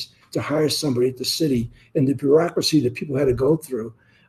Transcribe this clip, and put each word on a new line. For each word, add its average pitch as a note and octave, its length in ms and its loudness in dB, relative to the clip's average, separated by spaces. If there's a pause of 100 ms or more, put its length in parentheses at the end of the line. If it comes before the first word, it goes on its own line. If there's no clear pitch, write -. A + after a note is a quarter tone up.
(320)
to B2+ 100 -2
hire D3+ 260 0
somebody B2+ 400 0
at B2+ 80 -10
the B2+ 80 -8
city B2+ 460 -2 (240)
and C#3 120 2
the C#3 60 2
bureaucracy D#3 680 2
that A#2+ 140 0
people D3+ 220 -6
had D3 100 2
to B2 200 0
go D#3 100 4
through. A#2+ 380 -8 (340)